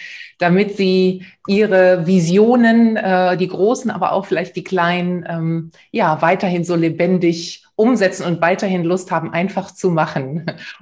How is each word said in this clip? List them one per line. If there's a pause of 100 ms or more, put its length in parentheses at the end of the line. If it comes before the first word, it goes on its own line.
(380)
damit
Sie (220)
Ihre
Visionen,
äh,
die
großen,
aber
auch
vielleicht
die
kleinen,
ähm, (200)
ja,
weiterhin
so
lebendig (140)
umsetzen
und
weiterhin
Lust
haben,
einfach
zu
machen. (360)